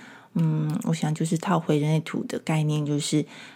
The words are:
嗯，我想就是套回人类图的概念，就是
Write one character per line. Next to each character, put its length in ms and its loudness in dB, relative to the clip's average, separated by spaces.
嗯， 520 2
我 100 0
想 200 0
就 120 0
是 100 0
套 240 0
回 180 2
人 120 2
类 100 4
图 240 -4
的 140 -6
概 240 0
念， 240 0
就 120 0
是 280 0